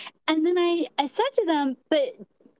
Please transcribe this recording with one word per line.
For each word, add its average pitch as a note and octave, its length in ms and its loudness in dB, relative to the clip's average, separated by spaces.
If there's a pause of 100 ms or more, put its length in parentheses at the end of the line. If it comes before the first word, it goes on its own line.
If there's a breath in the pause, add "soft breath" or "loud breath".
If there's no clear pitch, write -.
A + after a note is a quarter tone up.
(280 loud breath)
And D#4 180 2
then F4+ 120 2
I, F4 280 2 (140)
I D4 80 0
said C5 260 -2
to A4+ 140 0
them, C#4+ 300 0 (120)
"But D4 260 0 (440)